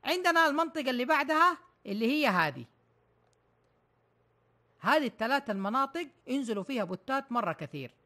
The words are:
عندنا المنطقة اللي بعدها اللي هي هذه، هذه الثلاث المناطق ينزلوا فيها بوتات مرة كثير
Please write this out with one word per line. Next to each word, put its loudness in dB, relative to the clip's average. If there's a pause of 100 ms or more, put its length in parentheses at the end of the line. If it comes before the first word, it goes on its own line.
عندنا 4
المنطقة 0
اللي 0
بعدها 2 (280)
اللي -2
هي 2
هذه، 0 (2250)
هذه 2
الثلاث -2
المناطق -2 (180)
ينزلوا -4
فيها -4
بوتات -6
مرة -2
كثير -10 (120)